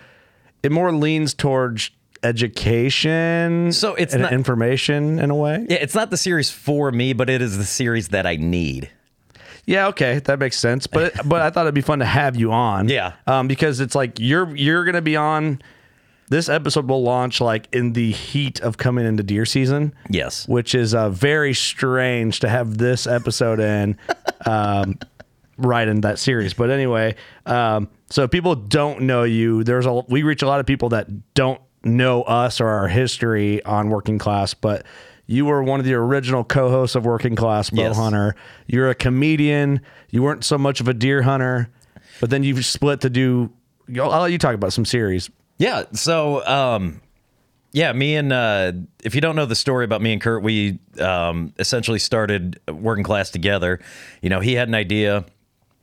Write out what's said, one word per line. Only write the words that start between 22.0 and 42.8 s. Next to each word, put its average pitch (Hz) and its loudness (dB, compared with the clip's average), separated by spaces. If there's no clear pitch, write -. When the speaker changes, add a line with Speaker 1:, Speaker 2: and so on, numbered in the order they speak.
Speaker 1:
to 120 0
have 113 0
this 123 2
episode 117 0
in, 104 2
Speaker 2:
<laughs> - -8
Speaker 1:
um, 104 0
right 120 2
in 107 2
that 104 0
series. 110 0
But 120 0
anyway, 120 0
um, 113 0
so 143 2
if 120 0
people 175 2
don't 135 -2
know 127 2
you, 113 2
there's 123 2
a, 131 2
we 135 2
reach 151 0
a 135 2
lot 139 0
of 123 -4
people 131 0
that 104 -4
don't 131 2
know 123 2
us 120 0
or 113 2
our 101 0
history 104 0
on 107 0
Working 107 0
Class, 101 0
but 104 -2
you 131 0
were 147 2
one 135 0
of 127 -2
the 131 2
original 123 0
co-hosts 131 2
of 117 0
Working 117 0
Class 107 0
Speaker 2:
Yes. 110 0
Speaker 1:
Bowhunter. 107 0
You're 127 2
a 123 0
comedian. 143 2
You 120 2
weren't 143 -2
so 151 0
much 139 0
of 120 0
a 127 2
deer 131 2
hunter, 127 0
but 117 0
then 139 2
you've 131 0
split 143 0